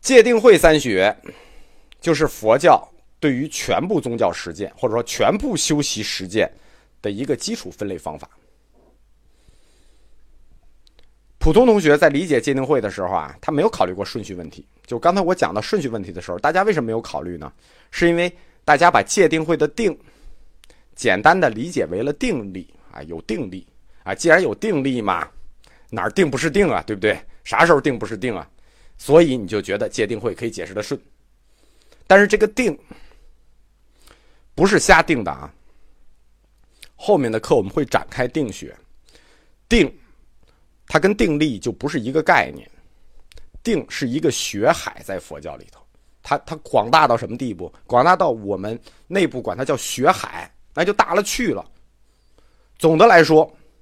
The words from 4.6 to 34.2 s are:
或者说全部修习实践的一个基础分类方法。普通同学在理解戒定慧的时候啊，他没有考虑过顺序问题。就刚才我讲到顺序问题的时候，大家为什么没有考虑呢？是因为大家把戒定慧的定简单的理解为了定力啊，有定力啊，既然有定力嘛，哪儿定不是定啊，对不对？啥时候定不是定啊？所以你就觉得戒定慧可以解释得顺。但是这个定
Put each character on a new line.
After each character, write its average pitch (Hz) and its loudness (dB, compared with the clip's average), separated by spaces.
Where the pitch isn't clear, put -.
或 123 -2
者 107 -2
说 120 -2
全 123 0
部 214 -4
修 147 -2
习 107 -6
实 - -10
践 95 -2
的 104 -6
一 104 -8
个 143 -4
基 208 -6
础 92 -16
分 104 -12
类 95 -10
方 76 -12
法。 - -20
普 - 4
通 220 8
同 214 6
学 151 4
在 160 4
理 147 0
解 143 2
戒 139 -2
定 135 -2
慧 139 0
的 104 -4
时 95 -10
候 90 -4
啊， 78 -6
他 - -6
没 151 0
有 214 2
考 - -6
虑 90 -4
过 92 -8
顺 110 -12
序 95 -14
问 87 -14
题。 - -20
就 120 -8
刚 165 0
才 196 -2
我 180 0
讲 87 -2
到 104 -4
顺 202 -4
序 135 -6
问 113 -8
题 92 -12
的 90 -14
时 - -12
候， 90 -8
大 151 -2
家 185 0
为 214 0
什 156 -2
么 117 -4
没 113 -6
有 113 -4
考 73 -10
虑 87 -10
呢？ 73 -16
是 - 0
因 170 2
为 175 -2
大 147 4
家 170 6
把 104 2
戒 185 2
定 160 0
慧 160 0
的 170 0
定 202 -4
简 101 0
单 165 6
的 160 2
理 113 -8
解 117 -2
为 90 -6
了 143 -4
定 123 -6
力 90 -16
啊， 67 -18
有 82 -12
定 151 -8
力 92 -16
啊， 98 -6
既 170 0
然 165 8
有 120 -2
定 196 -4
力 127 -4
嘛， 92 -2
哪 107 -6
儿 107 -4
定 165 0
不 131 -6
是 156 -2
定 180 0
啊， 95 -2
对 110 -4
不 95 -10
对？ 104 0
啥 143 2
时 170 6
候 139 4
定 131 -2
不 113 -8
是 110 -10
定 117 -6
啊？ 82 -12
所 156 6
以 143 2
你 110 -6
就 101 -4
觉 95 -6
得 107 -4
戒 110 -2
定 110 -6
慧 104 -6
可 113 -10
以 117 -4
解 92 -12
释 87 -18
得 107 -6
顺。 139 -8
但 190 8
是 202 8
这 202 0
个 208 2
定 208 -2